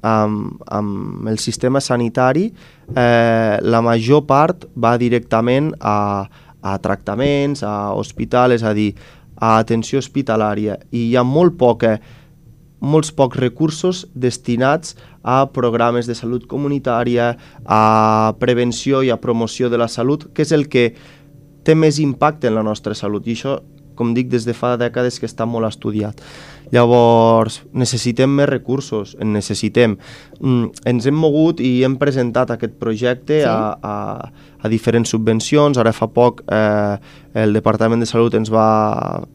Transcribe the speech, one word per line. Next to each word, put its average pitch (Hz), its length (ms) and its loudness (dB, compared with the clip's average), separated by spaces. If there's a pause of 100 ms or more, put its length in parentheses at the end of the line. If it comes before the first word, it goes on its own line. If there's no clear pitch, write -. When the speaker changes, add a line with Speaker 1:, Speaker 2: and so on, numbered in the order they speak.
Speaker 1:
amb, 107 640 0
amb 101 640 -6
el 110 100 -4
sistema 127 400 -2
sanitari, 127 640 0 (400)
eh, 117 760 2
la 117 200 2
major 117 440 2
part 147 480 0
va 117 240 0
directament 120 800 0
a, 101 480 -2 (320)
a 98 200 -6
tractaments, 139 880 -2
a 101 300 -4
hospitals, 120 640 0
és 110 40 -2
a 107 120 0
dir, 104 160 0 (420)
a 113 260 2
atenció 113 400 -2
hospitalària, 107 760 -2 (120)
i 120 200 -4
hi 120 80 0
ha 123 80 4
molt 165 340 2
poca, 113 380 2 (840)
molts 156 340 0
pocs 135 240 0
recursos 156 720 -2
destinats 127 800 -2 (280)
a 131 280 0
programes 120 560 0
de 120 80 -4
salut 120 320 -6
comunitària, 123 880 -2 (320)
a 110 760 4
prevenció 123 640 0
i 131 80 0
a 113 60 0
promoció 117 560 -2
de 120 80 0
la 117 80 0
salut, 139 460 -4
que 156 100 0
és 151 80 -2
el 147 160 0
que 120 220 2 (720)
té 160 100 6
més 156 240 4
impacte 147 480 0
en 110 80 2
la 110 80 0
nostra 107 320 -4
salut, 104 320 -6
i 117 80 -4
això, 135 220 -6 (400)
com 117 160 -2
dic, 127 160 0
des 123 160 -2
de 120 80 -4
fa 123 240 -2
dècades 120 420 -2
que - 60 -8
està 113 240 -6
molt 113 180 -4
estudiat. 107 520 -6 (520)
Llavors, 117 920 4 (100)
necessitem 127 640 0
més 143 140 2
recursos, 123 720 -6
en 107 100 -2
necessitem. 104 600 0 (460)
Mm, 123 260 0 (260)
ens 120 160 0
hem 147 80 0
mogut 156 480 2
i 127 220 0
hem 131 100 0
presentat 127 560 0
aquest 113 240 -6
projecte 123 640 -2
Speaker 2:
Sí. 139 80 0
Speaker 1:
a, 110 320 -2
a, 104 500 -10 (300)
a - 80 -4
diferents 113 400 0
subvencions. 117 680 2
Ara 113 180 2
fa 113 160 -2
poc, 120 340 2
eh, 104 520 0 (360)
el 110 220 0
Departament 113 480 0
de - 20 -6
Salut 117 280 0
ens 110 180 0
va 110 680 0 (120)